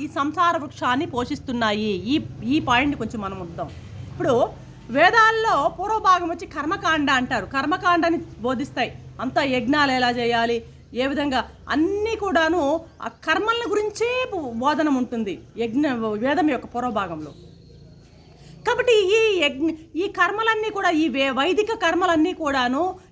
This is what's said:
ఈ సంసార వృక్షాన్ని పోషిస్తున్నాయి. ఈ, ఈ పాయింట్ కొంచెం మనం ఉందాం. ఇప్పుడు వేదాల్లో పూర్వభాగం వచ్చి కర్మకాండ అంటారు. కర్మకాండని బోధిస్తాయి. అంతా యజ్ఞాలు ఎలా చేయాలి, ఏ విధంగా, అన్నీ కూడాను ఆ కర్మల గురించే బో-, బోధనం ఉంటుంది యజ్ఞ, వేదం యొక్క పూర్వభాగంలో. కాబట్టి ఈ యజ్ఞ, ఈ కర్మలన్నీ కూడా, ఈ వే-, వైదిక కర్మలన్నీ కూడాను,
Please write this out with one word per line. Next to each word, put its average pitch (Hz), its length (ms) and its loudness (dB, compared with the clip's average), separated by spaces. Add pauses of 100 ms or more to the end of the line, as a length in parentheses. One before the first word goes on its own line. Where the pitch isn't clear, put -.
ఈ 294 80 -6
సంసార 339 480 0
వృక్షాన్ని 285 500 -4
పోషిస్తున్నాయి. 240 840 -2
ఈ, 208 320 -2 (240)
ఈ 277 160 0
పాయింట్ 269 360 2
కొంచెం 226 240 -6
మనం 190 200 -8
ఉందాం. 175 300 -10 (420)
ఇప్పుడు 302 360 2 (420)
వేదాల్లో 440 800 4
పూర్వభాగం 381 600 0
వచ్చి 330 180 -6
కర్మకాండ 320 640 -2
అంటారు. 247 360 0
కర్మకాండని 339 720 2
బోధిస్తాయి. 247 840 -4 (180)
అంతా 262 220 0
యజ్ఞాలు 269 500 2
ఎలా 247 180 2
చేయాలి, 233 540 0 (300)
ఏ 247 120 0
విధంగా, 277 440 -2 (180)
అన్నీ 403 480 0
కూడాను 330 640 2 (220)
ఆ 233 60 -6
కర్మల 415 600 0
గురించే 440 640 -2
బో-, 294 200 -6
బోధనం 285 420 2
ఉంటుంది 226 500 -4 (140)
యజ్ఞ, 240 360 0
వేదం 240 560 0
యొక్క 240 160 -2
పూర్వభాగంలో. 190 640 -4 (1400)
కాబట్టి 494 240 4
ఈ 415 480 4
యజ్ఞ, 285 300 0 (260)
ఈ 392 120 0
కర్మలన్నీ 427 600 0
కూడా, 392 200 0
ఈ 320 180 2
వే-, 269 240 0
వైదిక 359 400 0
కర్మలన్నీ 349 600 2
కూడాను, 277 640 -2 (140)